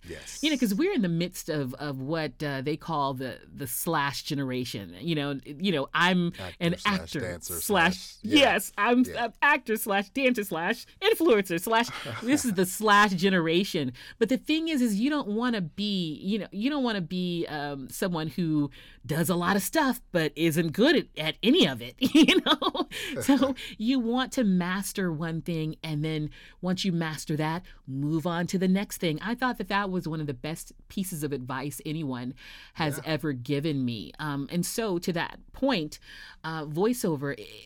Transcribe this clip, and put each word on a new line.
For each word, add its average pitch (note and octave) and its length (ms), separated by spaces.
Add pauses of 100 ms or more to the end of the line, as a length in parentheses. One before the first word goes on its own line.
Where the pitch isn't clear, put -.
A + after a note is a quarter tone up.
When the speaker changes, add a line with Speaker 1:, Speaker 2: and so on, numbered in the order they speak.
Speaker 1:
Yes. D#2 340
Speaker 2:
You B3 80
know, G3+ 80
'cause G#3 160
we're D#4+ 200
in C4 80
the F#3 80
midst E3+ 400
of, C#3 260
of C#3 260
what, D3+ 420
uh, C#3 180
they D3+ 140
call C#3+ 380
the, B2+ 240 (160)
the C3+ 140
slash D3 560
generation. B2 760
You D#3+ 160
know, C#3+ 300
you D3+ 260
know, C#3 220
I'm F3 460
Speaker 1:
Actor F#2 200
Speaker 2:
an E3+ 180
Speaker 1:
slash G3+ 220
Speaker 2:
actor E2+ 220
Speaker 1:
dancer - 400
Speaker 2:
slash, F3+ 360
Speaker 1:
slash, - 240
yeah. C4 180
Speaker 2:
yes, G#3+ 380
I'm A#3+ 280
Speaker 1:
Yeah. A#3 200
Speaker 2:
an A#3 160
actor C#4+ 360
slash G3 320
dancer B3 340
slash F#3 420 (160)
influencer A#3+ 600
slash. A3+ 260 (180)
Speaker 1:
<laughs> A2 180
Speaker 2:
This C4+ 200
is A#3 120
the F#3 100
slash G#3 480
generation. E3+ 800 (240)
But A3+ 100
the C4 100
thing D#4+ 300
is, D4+ 140
is G#3 180
you B3+ 100
don't C#4+ 200
wanna A3+ 320
be, F3+ 600
you G3+ 180
know, E3+ 120
you G#3 180
don't D4 140
wanna A3 180
be, F3 460
um, C#3+ 420
someone E3+ 380
who D#3 440 (340)
does D#3 240
a F3 60
lot F3 200
of G3+ 60
stuff C4+ 400 (100)
but D#3+ 240
isn't E3 380
good C#4 240
at, F#3 80 (120)
at D#3 260
any C4 220
of B2+ 160
it, B2 160
<laughs> - 20
you D#4+ 420
know? - 460 (160)
Speaker 1:
<laughs> E4 180
Speaker 2:
So C4+ 340 (220)
you B3+ 220
want A#3+ 340
to C4 100
master F#3 680
one E3 280
thing, D#3+ 420
and D3+ 200
then D#3 260 (320)
once F3+ 220
you F#3+ 80
master D#3+ 460
that, D#3+ 260 (240)
move D3 400
on E3+ 220
to G3 80
the F#3 100
next G3 300
thing. D#3 240
I A3+ 140
thought A#3+ 240
that G3 80
that G3+ 240
was F3+ 160
one D#3 140
of D3+ 60
the C#3+ 60
best D#3 400 (140)
pieces F3+ 360
of C#3+ 80
advice C3 540
anyone C3+ 480 (400)
has D3+ 240
Speaker 1:
Yeah. - 160
Speaker 2:
ever D3+ 200
given C#3 520
me. A2 320
Um, C#3+ 340
and F3 140
so G#3 340
to F3+ 140
that D#3+ 260 (140)
point, F#3+ 460 (440)
uh, D#3+ 220
voiceover, D#3 720
it, G2 100 (180)